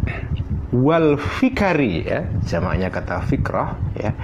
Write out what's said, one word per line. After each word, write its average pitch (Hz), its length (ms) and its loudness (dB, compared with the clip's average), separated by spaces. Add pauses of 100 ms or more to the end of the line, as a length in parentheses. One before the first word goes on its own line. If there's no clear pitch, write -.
(720)
wal 147 480 4
fikari, 175 840 2
ya, - 220 -2 (180)
jamaknya 85 460 0
kata 87 400 -4
fikrah, - 480 0 (180)
ya. 104 160 -2 (140)